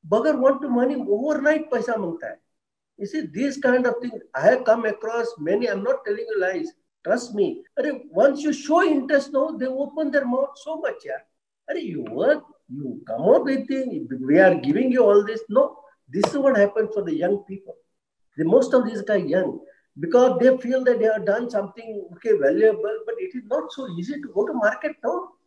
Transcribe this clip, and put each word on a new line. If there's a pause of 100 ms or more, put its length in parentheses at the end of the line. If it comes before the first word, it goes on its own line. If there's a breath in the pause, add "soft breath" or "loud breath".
बगैर
want
to
money,
overnight
पैसा
मांगता
है. (600)
You
see,
this
kind
of
thing, (160)
I
have
come
across (140)
many,
I'm
not
telling
you
lies. (320)
Trust
me. (120)
Arey,
once
you
show
interest,
no,
they
open
their
mouth
so
much,
yeah. (460)
Arey,
you
work, (280)
you
come
out
with
it,
we
are
giving
you
all
this.
No, (300 soft breath)
this
is
what
happens
for
the
young
people. (600)
The
most
of
these
guys
young, (380 soft breath)
because
they
feel
that
they
have
done
something,
okay,
valuable,
but
it
is
not
so (100)
easy
to
go
to
market, (120)
no? (160)